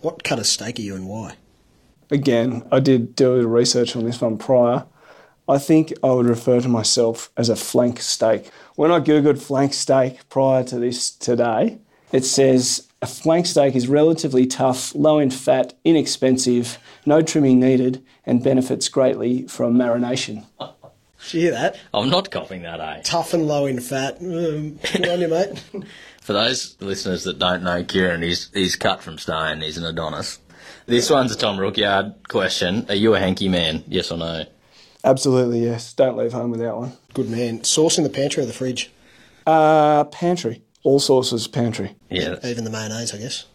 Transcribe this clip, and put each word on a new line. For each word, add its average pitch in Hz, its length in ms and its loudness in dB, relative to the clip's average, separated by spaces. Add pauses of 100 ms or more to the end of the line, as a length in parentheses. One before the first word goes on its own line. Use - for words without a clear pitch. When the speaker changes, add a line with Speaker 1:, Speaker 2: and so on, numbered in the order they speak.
Speaker 1:
What - 220 -8
cut 131 160 -4
of 107 60 -6
steak - 340 -4
are 113 40 -8
you 98 120 -10
and 92 120 -10
why? 101 280 -12 (760)
Speaker 2:
Again, 123 600 0
I 135 80 4
did 131 360 2
do 127 180 4
a - 20 2
little 120 160 2
research 120 440 0
on 117 100 -4
this 117 160 -6
one 113 160 -2
prior. 123 480 2 (640)
I 143 100 4
think 156 360 2 (100)
I 131 80 4
would 123 160 4
refer 120 340 2
to 123 80 -2
myself 113 680 0
as 117 140 0
a 110 60 2
flank 120 460 0
steak. - 480 0 (260)
When 156 160 2
I 175 80 4
Googled 147 420 4
flank 139 320 0
steak 131 560 0
prior 135 360 2
to 127 140 -8
this 123 300 -2
today, 120 720 0 (320)
it 127 120 2
says, 131 640 2 (140)
"A - 60 -10
flank 165 380 0
steak 139 300 2
is 123 120 0
relatively 147 580 4
tough, 131 500 -2
low 151 240 4
in 139 120 2
fat, 131 420 0 (100)
inexpensive, 127 960 2 (280)
no 147 160 6
trimming 143 380 4
needed, 127 440 2 (220)
and 123 180 0
benefits 131 460 0
greatly 127 580 0
from 120 280 -2
marination." 120 680 0 (800)
Speaker 1:
Did - 80 -14
you 165 80 0
hear 170 100 2
that? 131 260 -2 (160)
Speaker 3:
I'm 107 160 0
not 180 220 0
copying 90 300 -8
that, 82 180 -10
eh? 78 240 -10
Speaker 1:
Tough 170 300 -2
and 160 140 0
low 147 180 0
in 131 160 -4
fat. 135 400 -6
Um, 156 580 -6 (140)
good 180 160 -2
on 175 100 -2
you, 175 80 0
mate. 180 340 -2 (120)
<laughs> 196 140 -12 (340)
Speaker 3:
For - 120 -6
those 120 460 -2
listeners 95 440 -6
that 92 160 -6
don't 90 240 0
know 87 200 -2
Kieran, 90 380 0
he's, 87 320 -4
he's 92 220 0
cut - 260 -2
from 80 160 -16
stone. 80 440 -6
He's 78 160 -8
an 85 80 -8
Adonis. 82 540 -8 (460)
This 120 240 2
one's 131 220 4
a 107 60 -6
Tom 101 220 -2
Rookyard 101 540 0 (140)
question. 95 600 -2
Are 101 80 -2
you 107 200 4
a 98 40 0
hanky 95 300 0
man? 80 380 -2
Yes 90 240 -4
or 85 80 -6
no? 82 260 -6 (580)
Speaker 2:
Absolutely, 127 600 2
yes. 117 300 -6
Don't 127 240 0
leave 117 160 -2
home 120 180 -6
without 117 260 -6
one. 127 160 -10 (200)
Speaker 1:
Good 120 160 -4
man. 113 340 -4
Sauce 160 340 2
in 170 60 2
the 139 60 0
pantry 139 340 -2
or - 20 -2
the 113 80 -8
fridge? 127 380 -6 (540)
Speaker 2:
Uh, 156 600 4
pantry. 170 580 -4 (200)
All 139 160 4
sauces, 127 480 0
pantry. 110 480 -4 (140)
Speaker 3:
Yeah. 87 340 -4
Speaker 1:
Even 120 200 -6
the 110 60 -8
mayonnaise, 110 440 -8
I 104 40 -12
guess. 120 380 -10